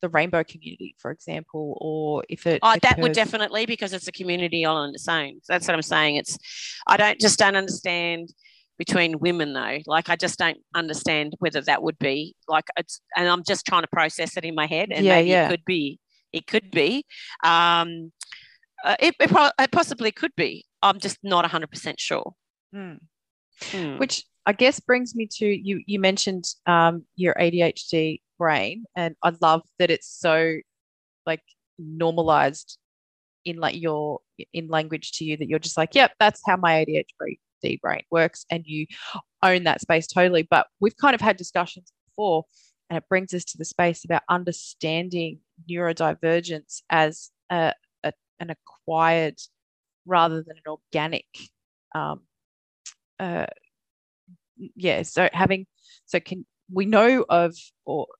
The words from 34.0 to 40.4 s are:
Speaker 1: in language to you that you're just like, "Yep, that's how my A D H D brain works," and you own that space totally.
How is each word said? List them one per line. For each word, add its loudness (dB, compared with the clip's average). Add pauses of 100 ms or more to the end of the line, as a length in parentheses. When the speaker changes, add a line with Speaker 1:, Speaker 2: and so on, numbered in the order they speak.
Speaker 1:
in -10
language -4
to -8
you -4
that -6
you're 0
just -8
like, -2
"Yep, 6
that's 4
how 2
my 2
A 2
D -4
H -2 (500)
D -4
brain -4
works," 0
and -6
you -8 (560)
own 4
that 0
space 0
totally. 4